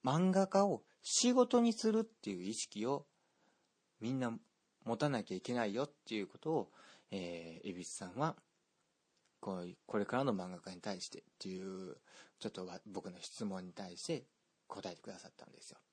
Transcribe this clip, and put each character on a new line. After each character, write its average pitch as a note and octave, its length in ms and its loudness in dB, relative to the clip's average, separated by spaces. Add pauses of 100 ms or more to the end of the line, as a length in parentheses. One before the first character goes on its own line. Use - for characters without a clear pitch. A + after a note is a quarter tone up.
漫 E3 240 6
画 F#3+ 180 6
家 G3 180 6
を E3 180 0 (200)
仕 - 300 4
事 B3 260 8
に A#3 140 6
す A3 180 2
る A3 80 6
っ A3 40 2
て - 260 -8
い F#2 100 -4
う F2+ 40 -6
意 G#2 100 -2
識 G#2 320 -4
を C#3+ 200 0 (920)
み A#2 140 -2
ん C3+ 60 0
な A#2+ 120 0 (540)
持 A2+ 120 0
た C#3+ 120 2
な A#2 140 0
き - 100 -6
ゃ F#2 40 -2
い - 40 -4
け B2 120 -2
な A#2+ 120 2
い G2+ 80 0
よ C3 120 2
っ - 60 -18 (160)
て A2+ 80 -6
い G#2 60 0
う F#2 60 -4
こ - 100 -20
と D#3 140 -4
を、 C#3 200 0 (400)
え E2+ 540 -8
ー、 - 20 -6
蛭 F2+ 160 -8
子 - 140 -10
さ F#2+ 100 -8
ん F2 80 -12
は、 D3 200 0 (1040)
こ F#2+ 180 -4
う、 F2+ 180 -8 (100)
こ - 120 -2
れ G2+ 80 2
か A#2+ 120 -2
ら C3+ 60 2
の B2+ 100 2
漫 F2+ 180 -4
画 F2 80 -12
家 F#2 160 -12
に F2 60 -16
対 F#2+ 200 -6
し - 80 -10
て - 100 -14
っ - 40 -20 (160)
て F#2+ 100 -8
い F#2 120 -6
う、 F#2+ 360 -8 (420)
ち - 60 -12
ょ G#2+ 40 -2
っ - 20 -8
と F#2 140 -8
わ-、 G2+ 220 -10
僕 F#2 240 -10
の F2+ 80 -16
質 - 260 -10
問 F#2 200 -6
に F2+ 80 -14
対 F#2 240 -10
し - 60 -12
て E3 220 -4 (420)
答 F#2+ 240 -8
え E2+ 40 -10
て - 60 -20
く - 80 -12
だ F#2 100 -12
さ - 100 -18
っ - 60 -20
た - 100 -20
ん - 60 -20
で - 100 -20
す - 100 -18
よ。 - 80 -20 (140)